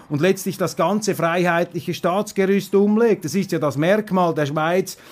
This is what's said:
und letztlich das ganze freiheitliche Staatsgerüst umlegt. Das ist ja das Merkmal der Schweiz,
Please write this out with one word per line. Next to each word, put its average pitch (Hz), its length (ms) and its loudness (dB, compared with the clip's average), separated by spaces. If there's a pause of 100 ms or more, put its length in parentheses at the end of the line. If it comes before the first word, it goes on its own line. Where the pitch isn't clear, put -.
und 147 100 -2
letztlich 190 380 0
das 170 180 -2
ganze 185 400 0
freiheitliche 170 800 -2
Staatsgerüst 196 840 0
umlegt. 208 480 4
Das 151 120 -4
ist 196 180 -2
ja 160 60 0
das 139 180 -2
Merkmal 185 560 2
der 151 140 -2
Schweiz, 165 500 -2 (140)